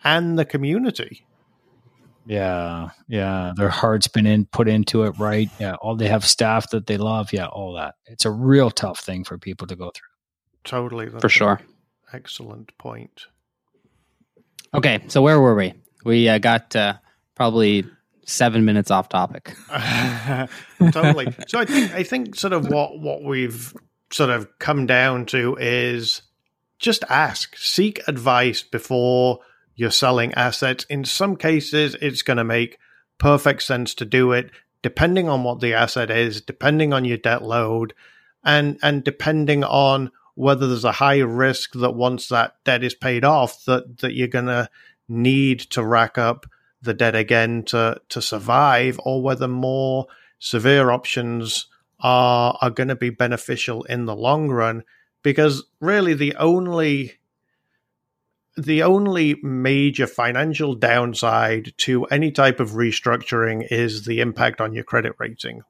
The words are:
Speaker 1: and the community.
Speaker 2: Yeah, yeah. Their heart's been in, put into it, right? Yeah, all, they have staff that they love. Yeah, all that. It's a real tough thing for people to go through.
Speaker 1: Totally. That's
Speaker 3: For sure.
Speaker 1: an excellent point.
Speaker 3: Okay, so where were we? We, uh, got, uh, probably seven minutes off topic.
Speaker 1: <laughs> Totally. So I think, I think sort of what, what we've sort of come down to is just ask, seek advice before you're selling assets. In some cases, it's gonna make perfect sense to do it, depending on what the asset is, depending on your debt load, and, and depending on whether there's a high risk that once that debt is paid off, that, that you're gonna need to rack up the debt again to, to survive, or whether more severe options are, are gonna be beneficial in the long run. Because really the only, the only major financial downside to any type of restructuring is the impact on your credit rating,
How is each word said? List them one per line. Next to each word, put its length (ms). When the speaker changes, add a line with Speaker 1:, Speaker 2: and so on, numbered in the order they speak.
Speaker 1:
and 340
the 80
community. 800
Speaker 2:
Yeah, 680
yeah. 440
Their 140
heart's 400
been 180
in, 200
put 240
into 340
it, 160
right? 300
Yeah, 140
all, 240
they 100
have 180
staff 440
that 180
they 80
love. 380
Yeah, 140
all 260
that. 220
It's 180
a 80
real 400
tough 300
thing 240
for 120
people 300
to 80
go 180
through. 140
Speaker 1:
Totally. 460
That's 120
Speaker 3:
For 60
sure. 340
Speaker 1:
an 40
excellent 640
point. 480
Speaker 3:
Okay, 340
so 140
where 180
were 160
we? 180
We, 240
uh, 100
got, 360
uh, 180
probably 500
seven 400
minutes 260
off 180
topic. 440
Speaker 1:
<laughs> 800
Totally. 420
So 120
I 60
think, 280
I 100
think 320
sort 160
of 160
what, 320
what 240
we've 500
sort 180
of 300
come 260
down 420
to 320
is 600
just 320
ask, 460
seek 500
advice 580
before 760
you're 140
selling 440
assets. 560
In 160
some 320
cases, 640
it's 200
gonna 220
make 360
perfect 460
sense 320
to 100
do 280
it, 180
depending 480
on 160
what 160
the 120
asset 380
is, 300
depending 500
on 140
your 120
debt 260
load, 500
and, 400
and 220
depending 580
on 480
whether 320
there's 160
a 80
high 280
risk 560
that 200
once 320
that 380
debt 180
is 100
paid 300
off, 420
that, 340
that 140
you're 140
gonna 420
need 540
to 200
rack 360
up 280
the 100
debt 220
again 480
to, 360
to 120
survive, 840
or 200
whether 240
more 580
severe 540
options 760
are, 600
are 80
gonna 260
be 140
beneficial 760
in 220
the 100
long 340
run. 340
Because 400
really 340
the 220
only, 800
the 260
only 580
major 640
financial 720
downside 1000
to 300
any 220
type 300
of 120
restructuring 1000
is 320
the 160
impact 400
on 140
your 100
credit 340
rating, 520